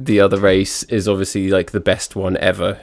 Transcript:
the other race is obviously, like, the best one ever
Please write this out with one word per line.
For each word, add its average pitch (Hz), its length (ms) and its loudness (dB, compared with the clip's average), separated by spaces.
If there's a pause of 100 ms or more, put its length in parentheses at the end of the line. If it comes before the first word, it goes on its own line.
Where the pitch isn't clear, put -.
the 107 200 2
other 98 180 4
race 98 460 2
is 104 240 -2
obviously, 98 400 -2
like, 95 240 0
the 98 80 -4
best - 340 -2
one 95 220 -4
ever 92 460 -2